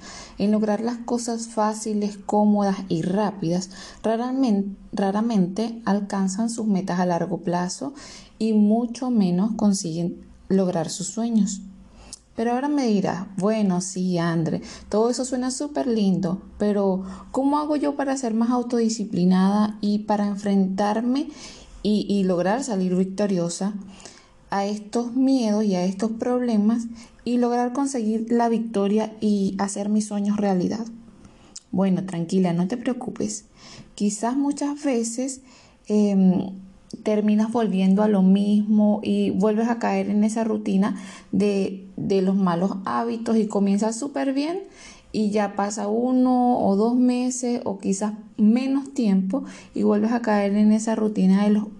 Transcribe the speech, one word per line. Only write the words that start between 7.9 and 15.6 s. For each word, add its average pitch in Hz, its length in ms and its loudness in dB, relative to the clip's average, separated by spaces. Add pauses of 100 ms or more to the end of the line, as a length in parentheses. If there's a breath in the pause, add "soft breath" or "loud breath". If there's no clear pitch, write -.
y 220 160 0
mucho 233 560 2
menos 190 460 2
consiguen 175 680 0 (260)
lograr 180 400 2
sus - 200 -8
sueños. 220 520 0 (760 loud breath)
Pero 233 180 0
ahora 262 160 -2
me 285 180 0
dirás, 196 400 0 (100)
"Bueno, 190 460 2
sí, 185 340 -2
André, 165 460 0 (260 loud breath)
todo 220 220 2
eso 247 160 -2
suena 254 240 -4
súper 285 360 -4